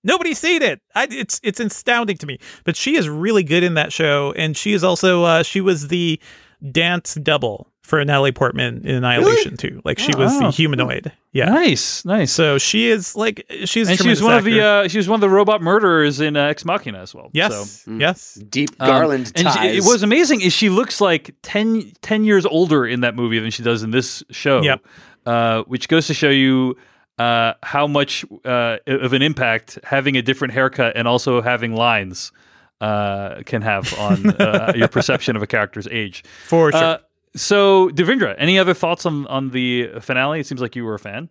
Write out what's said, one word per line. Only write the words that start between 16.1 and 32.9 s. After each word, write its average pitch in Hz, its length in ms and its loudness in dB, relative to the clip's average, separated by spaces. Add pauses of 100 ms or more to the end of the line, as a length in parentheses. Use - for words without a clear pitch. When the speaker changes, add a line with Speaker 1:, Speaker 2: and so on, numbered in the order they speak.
Speaker 3:
in, 147 160 0
uh, 143 80 2
Ex 147 180 -4
Machina 110 360 -6
as 95 140 -18
well. - 200 -20
Speaker 1:
Yes, 107 500 -2
Speaker 3:
So. 107 80 -14
Speaker 2:
Mm. 113 80 -8
Speaker 1:
yes. - 360 -2
Speaker 2:
Deep 110 340 -4 (100)
Speaker 3:
Um, 131 80 0
Speaker 2:
Garland 131 480 2
Speaker 3:
and 170 140 2
she, 123 180 2
it - 60 0
Speaker 2:
ties. 190 120 0
Speaker 3:
was 220 180 4
amazing 254 360 2
is 185 140 2
she 214 160 2
looks, 208 320 0
like, 170 400 0
ten, 214 500 -2 (100)
ten 214 220 0
years 202 220 4
older 156 420 2
in 123 140 -2
that 120 160 0
movie 113 220 0
than 110 120 -4
she 117 120 -10
does 117 200 0
in 110 80 -6
this 123 400 -2
show. 139 320 0
Speaker 1:
Yep. 139 220 0 (400)
Speaker 3:
Uh, 117 380 0
which - 260 -8
goes 160 180 4
to 156 60 -4
show 147 160 0
you, 131 480 2 (420)
uh, 117 340 0 (100)
how 143 220 0
much, 143 380 -2 (220)
uh, 120 320 -2 (100)
of 131 260 -2
an 135 80 2
impact 131 640 -2
having 139 320 -2
a 127 60 2
different 131 320 -4
haircut 131 420 0
and 117 120 -2
also 120 340 0
having 117 340 -2
lines, 110 560 -2 (500)
uh, 101 640 -4